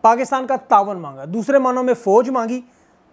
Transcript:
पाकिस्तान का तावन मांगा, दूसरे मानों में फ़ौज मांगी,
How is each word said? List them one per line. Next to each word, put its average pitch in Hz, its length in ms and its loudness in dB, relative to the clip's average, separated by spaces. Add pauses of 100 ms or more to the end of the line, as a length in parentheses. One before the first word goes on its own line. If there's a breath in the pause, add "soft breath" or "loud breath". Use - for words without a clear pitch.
पाकिस्तान 254 420 2
का 262 120 -2
तावन 202 400 2
मांगा, 139 280 -14
दूसरे 226 340 0
मानों 254 240 -2
में 254 100 0
फ़ौज 226 360 2
मांगी, 247 340 -4 (500 soft breath)